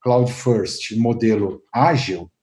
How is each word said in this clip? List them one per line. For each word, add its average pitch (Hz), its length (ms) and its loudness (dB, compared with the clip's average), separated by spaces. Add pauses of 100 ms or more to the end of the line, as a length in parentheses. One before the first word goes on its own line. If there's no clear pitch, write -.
Cloud 123 320 2
First, - 600 -2
modelo 110 680 0 (120)
ágil, 120 580 0 (120)